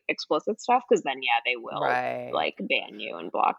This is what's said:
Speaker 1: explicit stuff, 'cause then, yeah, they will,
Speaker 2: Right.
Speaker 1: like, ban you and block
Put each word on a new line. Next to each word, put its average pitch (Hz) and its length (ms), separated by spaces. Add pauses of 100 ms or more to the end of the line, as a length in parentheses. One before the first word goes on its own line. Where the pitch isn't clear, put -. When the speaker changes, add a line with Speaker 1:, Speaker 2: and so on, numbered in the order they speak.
Speaker 1:
explicit 165 520
stuff, 247 280
'cause 170 140
then, 135 200
yeah, 117 220
they 123 120
will, 113 240
Speaker 2:
Right. 123 500
Speaker 1:
like, 76 280
ban 113 400
you 107 180
and 85 140
block - 280